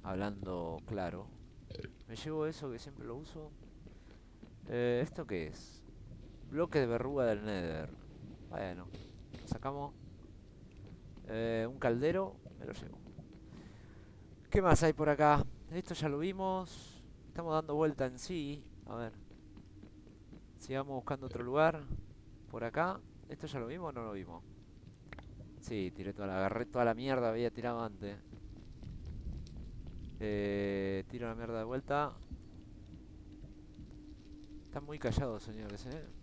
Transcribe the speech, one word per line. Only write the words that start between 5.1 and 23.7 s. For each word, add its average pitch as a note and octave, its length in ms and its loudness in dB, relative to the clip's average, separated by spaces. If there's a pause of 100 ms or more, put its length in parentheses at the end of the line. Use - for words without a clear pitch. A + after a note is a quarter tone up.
qué E2+ 220 0
es? - 340 -10 (680)
Bloque D#3 300 4
de B2+ 80 6
verruga B2 380 4
del G#2+ 200 4
Nether. E2+ 440 0 (600)
Bueno, F2+ 380 -4 (540)
lo - 60 -12
sacamos. C#3+ 460 -2 (1300)
Eh, A2+ 400 2
un C3+ 120 -4
caldero, D#3 560 4 (240)
me - 60 -8
lo - 80 -6
llevo. - 260 -10 (1500)
¿Qué G3+ 120 10
más E3+ 220 12
hay D#3+ 100 12
por D3+ 160 6
acá? D3 340 12 (280)
Esto F3 240 -2
ya D3+ 140 4
lo C#3+ 100 2
vimos. F#3 800 0 (280)
Estamos E3 240 0
dando D#3 200 4
vuelta D3+ 320 6
en B2+ 140 -2
sí. D3 420 -2 (240)
A - 100 -6
ver. A2+ 180 -4 (1500)
Sigamos C#3 340 -2
buscando C3+ 340 -2
otro A#2+ 160 -4
lugar. D3+ 380 6 (680)
Por A2+ 140 -4
acá. E3 340 2 (300)
¿Esto - 180 -8
ya C#3 120 -4
lo A#2 80 -2
vimos E3 220 -4